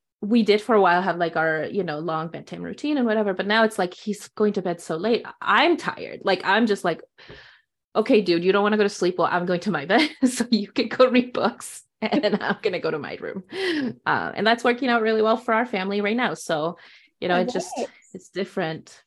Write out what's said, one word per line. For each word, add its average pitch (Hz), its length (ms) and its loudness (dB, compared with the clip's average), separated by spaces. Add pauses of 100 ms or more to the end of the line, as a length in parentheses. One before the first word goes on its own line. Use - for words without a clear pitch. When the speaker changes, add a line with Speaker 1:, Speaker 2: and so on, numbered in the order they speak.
(220)
Speaker 1:
we 220 200 4
did 208 200 4
for 247 120 0
a 208 80 8
while 180 200 6
have, 175 160 -2
like, 165 180 -2
our, 160 300 0
you 185 180 -2
know, 151 160 -6
long 160 300 -4
bedtime 170 340 -14
routine 294 340 -4
and 240 80 2
whatever. 214 280 0
But 190 120 -4
now 220 180 4
it's 220 140 0
like, 180 160 0
he's - 360 -8
going 208 240 0
to 196 100 -4
bed 175 180 -4
so 165 140 -6
late. 208 300 -2 (160)
I'm 285 360 4
tired. - 460 -8
Like, 185 200 0
I'm 214 220 2
just 202 180 0
like, 165 180 -2 (920)
"Okay, 220 260 4
dude, 170 220 2
you 185 80 4
don't 202 120 4
wanna 208 140 2
go 208 60 4
to 202 60 2
sleep? 180 300 -2
Well, 170 120 2
I'm 180 140 0
going 175 160 0
to 202 100 -2
my 147 140 -2
bed." 254 320 4
<laughs> 269 80 0
So 240 240 0
you 202 220 0
can 226 160 -2
go 254 220 4
read 247 240 2
books - 500 -4 (180)
and - 240 0
<laughs> - 160 0
I'm 190 220 -2
gonna 185 160 -2
go 156 100 -4
to 156 100 -4
my - 180 -10
room. - 260 -10 (600)
Uh, 104 280 0
and 202 140 -2
that's 240 160 0
working 247 260 0
out 233 140 2
really 220 180 2
well 226 160 2
for 233 160 -4
our 233 140 0
family 202 340 -2
right 208 160 0
now. 214 160 -2
So, 165 440 -4 (420)
you 175 80 -4
know, 180 100 2
Speaker 2:
Oh, 185 40 2
Speaker 1:
it 233 80 -2
just, - 280 -6
Speaker 2:
nice. 240 100 -4 (260)
Speaker 1:
it's - 160 -20
different 175 760 -8